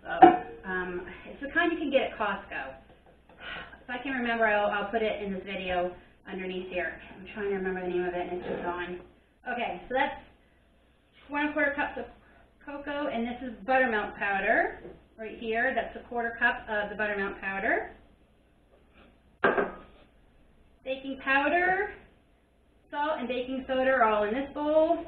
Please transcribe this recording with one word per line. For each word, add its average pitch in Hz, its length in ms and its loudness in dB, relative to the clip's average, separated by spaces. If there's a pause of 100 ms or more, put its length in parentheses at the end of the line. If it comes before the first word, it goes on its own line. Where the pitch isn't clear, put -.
So, 349 420 8 (220)
um, 359 400 -4 (240)
it's - 120 -16
the 277 100 -8
kind 339 200 4
you 320 60 -2
can 302 140 -2
get 247 220 2
at - 40 -14
Costco. - 560 -6 (1080)
If - 60 -20
I 254 100 -4
can 269 140 -4
remember, 233 340 2
I'll, 208 240 4
I'll 202 180 -2
put 220 140 2
it 208 180 0
in 196 100 -4
this 190 120 -6
video 185 500 -2 (340)
underneath 185 420 -6
here. 175 300 -4 (160)
I'm 185 200 -16
trying 208 140 -4
to 196 60 0
remember 185 260 -2
the 180 60 -4
name 180 160 0
of 175 120 -2
it, 180 160 -2
and 180 100 -6
it's - 80 -8
just 175 140 -4
gone. 175 360 -4 (520)
Okay, 202 360 -4
so 247 60 -4
that's 277 260 2 (1080)
one 285 140 -2
and 294 100 2
a - 20 -6
quarter - 220 2
cups 180 240 -4
of - 60 -8 (600)
cocoa, 285 420 -6
and 233 200 -2
this 240 160 -6
is 240 100 -8 (140)
buttermilk 240 500 2
powder 220 640 2 (400)
right 220 180 -10
here. 233 380 0
That's - 280 -4
a - 60 -20
quarter 233 300 -4
cup 240 280 2
of 208 220 -2
the 208 60 -8
buttermilk 202 440 -2
powder. 202 520 -2 (3000)
Baking 269 400 -6
powder, 349 680 2 (960)
salt, 294 300 -2
and 240 80 -4
baking 254 400 -4
soda 262 240 4
are 254 120 6
all 214 200 4
in 208 100 0
this 277 220 -2
bowl. 311 520 4